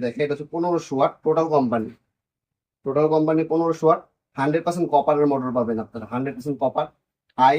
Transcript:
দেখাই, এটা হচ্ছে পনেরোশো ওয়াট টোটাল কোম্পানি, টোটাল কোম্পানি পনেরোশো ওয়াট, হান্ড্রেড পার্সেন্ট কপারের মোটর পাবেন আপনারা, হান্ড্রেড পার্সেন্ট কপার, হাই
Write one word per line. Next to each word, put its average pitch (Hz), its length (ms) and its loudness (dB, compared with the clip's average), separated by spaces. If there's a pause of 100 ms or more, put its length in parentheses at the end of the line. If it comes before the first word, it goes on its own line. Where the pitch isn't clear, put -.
দেখাই, 120 220 -4
এটা 143 80 -6
হচ্ছে 147 200 -10
পনেরোশো 170 440 -2
ওয়াট 139 140 2 (140)
টোটাল 156 280 2
কোম্পানি, 117 360 0 (960)
টোটাল 143 300 0
কোম্পানি 156 280 2 (100)
পনেরোশো 160 340 0
ওয়াট, 160 140 4 (360)
হান্ড্রেড 151 300 0
পার্সেন্ট 175 280 -2
কপারের 147 380 2
মোটর 127 260 -4
পাবেন 117 260 -2
আপনারা, 113 280 -14
হান্ড্রেড 131 260 -4
পার্সেন্ট 139 260 -8
কপার, 151 240 -2 (520)
হাই 135 180 6